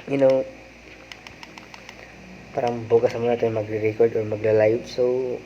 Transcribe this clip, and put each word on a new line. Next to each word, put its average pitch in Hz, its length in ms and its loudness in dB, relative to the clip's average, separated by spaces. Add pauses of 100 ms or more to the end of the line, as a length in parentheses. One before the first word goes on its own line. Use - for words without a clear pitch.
you 139 120 -2
know, 131 240 4 (2000)
parang 120 360 -4
bukas 117 280 2
muna 117 240 0
tayo 113 160 0
magre-record 110 600 0
or 110 120 -2
magla-live. 107 560 2
So, 123 600 -2